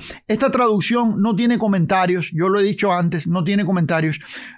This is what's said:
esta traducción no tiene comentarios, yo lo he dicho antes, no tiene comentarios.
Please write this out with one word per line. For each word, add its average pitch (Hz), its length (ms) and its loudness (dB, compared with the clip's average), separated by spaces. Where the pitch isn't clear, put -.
esta 220 220 0
traducción 233 720 2
no 220 140 2
tiene 233 240 2
comentarios, 185 720 0
yo 170 160 0
lo 202 100 2
he 196 40 2
dicho 202 280 0
antes, 175 360 -2
no 175 160 0
tiene 202 200 0
comentarios. 160 560 0